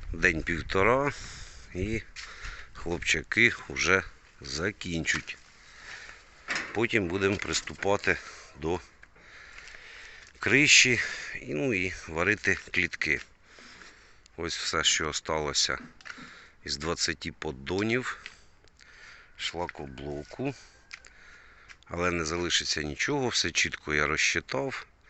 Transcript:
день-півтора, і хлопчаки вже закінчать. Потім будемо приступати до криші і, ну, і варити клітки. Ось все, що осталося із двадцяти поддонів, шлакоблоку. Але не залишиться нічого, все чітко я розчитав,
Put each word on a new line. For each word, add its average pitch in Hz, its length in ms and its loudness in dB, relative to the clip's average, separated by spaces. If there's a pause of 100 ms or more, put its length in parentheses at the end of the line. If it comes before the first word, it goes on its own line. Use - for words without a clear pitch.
(140)
день-півтора, 87 960 2 (640)
і 104 260 -2 (720)
хлопчаки 85 800 2 (160)
вже 90 340 4 (380)
закінчать. 80 960 -2 (1400)
Потім 110 340 4
будемо 98 300 2
приступати 90 800 2 (440)
до 85 180 0 (1600)
криші 127 600 8 (420)
і, 127 120 -6
ну, 143 200 2
і 92 200 0 (140)
варити 90 500 2 (140)
клітки. 78 480 0 (1200)
Ось 82 200 -4
все, - 260 0
що 78 260 4
осталося 73 680 0 (840)
із 71 140 -6
двадцяти 80 540 -2
поддонів, 90 880 -2 (1200)
шлакоблоку. 73 1160 -6 (1300)
Але 87 240 0
не 85 140 0
залишиться 85 580 0
нічого, 127 440 0
все 90 240 0
чітко - 420 -2
я 73 140 4
розчитав, 127 800 0 (240)